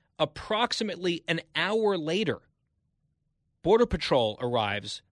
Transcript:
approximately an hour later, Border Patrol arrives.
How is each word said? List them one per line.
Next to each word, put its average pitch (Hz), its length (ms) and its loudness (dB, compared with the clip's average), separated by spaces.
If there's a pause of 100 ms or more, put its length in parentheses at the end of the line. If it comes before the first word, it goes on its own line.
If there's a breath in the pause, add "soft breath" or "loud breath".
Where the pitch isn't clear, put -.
(180)
approximately 180 1080 -2
an 165 140 -2 (160)
hour 202 400 2
later, 160 440 -2 (1200)
Border 226 240 6
Patrol 127 520 0
arrives. 104 600 -2 (120)